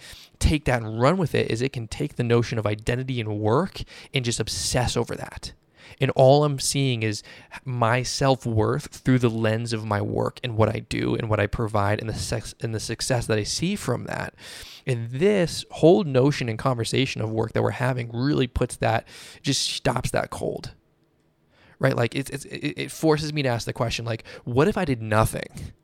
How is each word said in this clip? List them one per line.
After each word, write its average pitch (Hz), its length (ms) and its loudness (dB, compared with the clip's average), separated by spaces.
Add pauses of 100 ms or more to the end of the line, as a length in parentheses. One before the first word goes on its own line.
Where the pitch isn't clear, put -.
(400)
take 156 260 4
that 127 160 2
and 110 180 -6
run 151 180 4
with 165 160 0
it 113 160 2
is 113 120 0
it 135 120 -2
can 113 140 -8
take - 280 -6
the 127 80 -2
notion 117 360 2
of 104 80 -6
identity 120 540 -2
and 107 180 -4
work 120 420 0 (320)
and 131 120 0
just 117 140 0
obsess - 580 0
over - 180 -2
that. - 380 -12 (460)
And 131 120 2
all 139 320 8
I'm 139 160 0
seeing 131 440 0
is 107 200 -2 (420)
my 123 380 2
self-worth 120 840 2 (100)
through 127 220 4
the 120 100 4
lens 113 440 0
of 110 120 -4
my 104 160 0
work 110 420 -2
and 117 140 -4
what 110 120 6
I 113 100 -2
do 120 360 -2
and 113 140 -4
what 104 100 2
I 104 80 2
provide 104 520 0
and 110 100 -6
the - 60 -6
sex-, - 460 -6
and 113 120 -4
the 107 60 -4
success 117 480 -2
that 110 100 2
I 104 60 -2
see 180 320 -2
from - 300 -4
that. - 280 -6 (520)
And 117 260 -2
this 180 600 0
whole 185 320 6
notion 131 460 2
and 107 80 -4
conversation 123 640 -2
of 107 100 -2
work 110 220 -2
that 113 100 0
we're 110 80 0
having 123 420 -4
really 135 340 0
puts - 300 -2
that, 113 300 0 (340)
just 139 200 0
stops - 500 -2
that - 180 -2
cold, - 440 -6 (1080)
right? 127 160 2
Like, 120 200 -2
it's, 135 140 -4
it's, 135 160 -12
it, - 320 -8
it 139 140 -8
forces 151 420 2
me 151 100 -2
to 131 60 0
ask 117 160 -2
the - 80 -6
question, 113 320 -4
like, 113 180 -6 (200)
what 131 240 4
if 214 100 0
I 185 80 0
did 127 160 -2
nothing? - 720 0 (100)